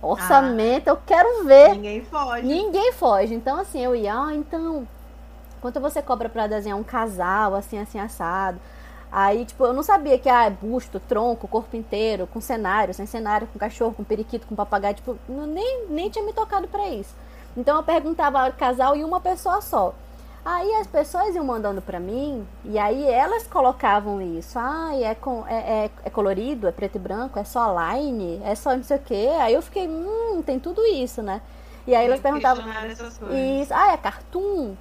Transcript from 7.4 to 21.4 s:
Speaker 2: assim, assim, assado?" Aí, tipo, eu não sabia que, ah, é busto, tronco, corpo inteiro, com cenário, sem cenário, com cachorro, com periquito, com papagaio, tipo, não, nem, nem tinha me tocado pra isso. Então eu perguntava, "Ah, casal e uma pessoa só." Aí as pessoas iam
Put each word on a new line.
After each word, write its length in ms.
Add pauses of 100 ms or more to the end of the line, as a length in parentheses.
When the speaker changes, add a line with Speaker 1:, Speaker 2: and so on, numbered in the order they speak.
Speaker 2:
assim, 240
assim, 200
assado?" 640 (540)
Aí, 300
tipo, 220
eu 80
não 80
sabia 360
que, 80
ah, 200
é 40
busto, 480
tronco, 480
corpo 300
inteiro, 500
com 140
cenário, 540
sem 100
cenário, 420
com 120
cachorro, 340
com 100
periquito, 440
com 100
papagaio, 380
tipo, 240 (100)
não, 180
nem, 440
nem 180
tinha 160
me 80
tocado 340
pra 220
isso. 260 (400)
Então 220
eu 60
perguntava, 640
"Ah, 40
casal 460
e 80
uma 160
pessoa 400
só." 340 (500)
Aí 320
as 120
pessoas 480
iam 80